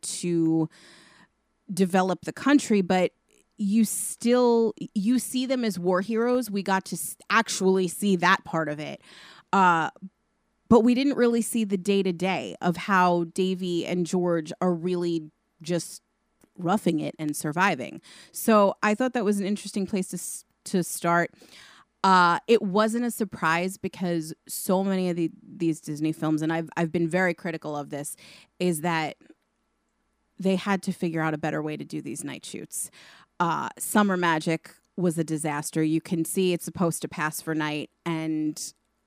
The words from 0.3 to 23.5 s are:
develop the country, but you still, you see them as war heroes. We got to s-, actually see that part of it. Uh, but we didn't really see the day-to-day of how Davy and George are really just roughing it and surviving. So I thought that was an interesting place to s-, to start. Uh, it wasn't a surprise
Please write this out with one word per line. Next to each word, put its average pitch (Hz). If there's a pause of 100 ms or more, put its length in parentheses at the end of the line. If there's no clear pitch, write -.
develop 196
the -
country, 254
but 185 (440)
you 214
still, 233 (200)
you 220
see 254
them 247
as 196
war 180
heroes. 233
We 196
got 190
to 185
s-, - (140)
actually 190
see 196
that 175
part 160
of 147
it. 143 (520)
Uh, 175 (800)
but 226
we 240
didn't 269
really 233
see 226
the 202
day-to-day 180
of 175
how 180
Davy 180
and 180
George 170
are 180
really 170 (320)
just 165 (560)
roughing 175
it 151
and 151
surviving. 156 (320)
So 208
I 214
thought 254
that 233
was 202
an 185
interesting 202
place 185
to -
s-, - (200)
to 180
start. 170 (720)
Uh, 180
it 226
wasn't 214
a 240
surprise 185